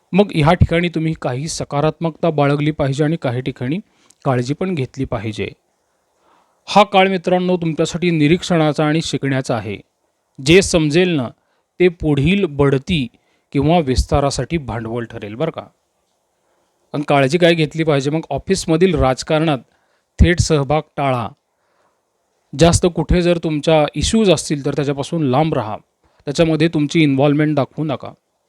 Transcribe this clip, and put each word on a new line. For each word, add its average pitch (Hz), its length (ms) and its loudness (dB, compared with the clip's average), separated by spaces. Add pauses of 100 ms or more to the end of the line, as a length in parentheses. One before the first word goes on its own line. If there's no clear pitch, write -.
(140)
मग 196 220 4
ह्या 156 180 4
ठिकाणी 175 360 2
तुम्ही 160 320 -2
काही 135 260 -4
सकारात्मकता 156 840 -4
बाळगली 147 420 0
पाहिजे 143 320 -2
आणि 151 180 0
काही 123 200 -4
ठिकाणी 135 380 -6 (460)
काळजी 123 280 0
पण 185 220 -4
घेतली 135 300 -6
पाहिजे. 104 440 -6 (1160)
हा 202 160 6
काळ 190 240 2
मित्रांनो 180 500 0
तुमच्यासाठी 165 540 -2
निरीक्षणाचा 156 760 2
आणि 151 160 0
शिकण्याचा 135 540 -4
आहे. 104 220 -6 (600)
जे 160 220 6
समजेल 165 480 0
ना 135 200 -2 (500)
ते 180 80 6
पुढील 165 580 0
बढती 143 600 0 (460)
किंवा 151 260 2
विस्तारासाठी 139 800 -2
भांडवल 117 460 -8
ठरेल 110 320 -14
बरं 156 160 -6
का. 101 120 -12 (1300)
आणि 151 140 -4
काळजी 143 300 2
काय 170 160 4
घेतली 160 300 -2
पाहिजे 143 280 0
मग, 160 180 -2
ऑफिसमधील 165 680 0
राजकारणात 143 600 0 (600)
थेट 170 200 4
सहभाग 147 420 0 (160)
टाळा. 127 320 -2 (1200)
जास्त 165 420 4
कुठे 170 260 0
जर 175 160 2
तुमच्या 156 480 0 (100)
इश्यूज 196 360 2
असतील 143 340 -2
तर 143 80 -4
त्याच्यापासून 143 500 -4
लांब 147 300 2
राहा, 107 240 -4 (500)
त्याच्यामध्ये 156 400 2
तुमची 160 360 0
इन्व्हॉल्वमेंट 147 520 2
दाखवू 143 300 -2
नका. 127 260 -8 (380)